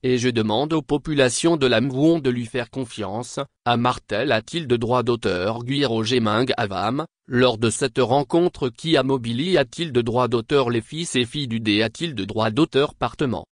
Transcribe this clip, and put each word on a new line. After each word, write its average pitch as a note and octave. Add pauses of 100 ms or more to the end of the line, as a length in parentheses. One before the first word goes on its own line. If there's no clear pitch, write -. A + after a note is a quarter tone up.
et B2+
je B2
demande A2+
aux D#3+
populations D3
de C3+
la A2+
Mvouon C#3+
de C3+
lui B2
faire A#2+
confiance, A2+ (280)
a A#2+
Martel B2
a-t-il D3
de A#2+
droit A#2+
d'auteur A2+
Guy C#3
Roger A#2
Ming A2+
Avam, G#2+ (220)
lors B2
de A2+
cette B2
rencontre C#3
qui D#3
a C3+
mobilisé C3+
a-t-il C#3+
de A#2+
droit A#2+
d'auteur A#2+
les B2+
fils D#3
et B2
filles C#3
du A2+
D G#2+
a-t-il C#3+
de G2
droit G#2+
d'auteur C#3
partement. A#2+